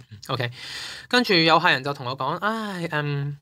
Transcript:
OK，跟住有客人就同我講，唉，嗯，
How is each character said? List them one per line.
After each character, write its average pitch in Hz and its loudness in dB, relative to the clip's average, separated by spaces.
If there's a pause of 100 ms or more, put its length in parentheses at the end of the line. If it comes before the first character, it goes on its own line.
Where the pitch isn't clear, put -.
(280)
OK， 123 -2 (580)
跟 247 4
住 220 2
有 165 6
客 175 4
人 135 2
就 143 -2
同 143 -8
我 131 -6
講， 139 -2
唉， 202 -4
嗯， 147 -2